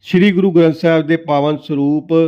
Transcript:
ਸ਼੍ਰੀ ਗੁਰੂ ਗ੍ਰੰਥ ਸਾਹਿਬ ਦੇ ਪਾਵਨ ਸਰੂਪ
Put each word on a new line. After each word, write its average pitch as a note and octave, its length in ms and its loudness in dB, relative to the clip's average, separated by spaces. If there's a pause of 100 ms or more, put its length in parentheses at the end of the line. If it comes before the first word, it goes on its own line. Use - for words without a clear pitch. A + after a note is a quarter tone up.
ਸ਼੍ਰੀ F#3 260 2
ਗੁਰੂ F#3 200 0
ਗ੍ਰੰਥ E3 240 2
ਸਾਹਿਬ E3 320 0
ਦੇ E3 100 0
ਪਾਵਨ D3 400 -2
ਸਰੂਪ D3 540 -4 (160)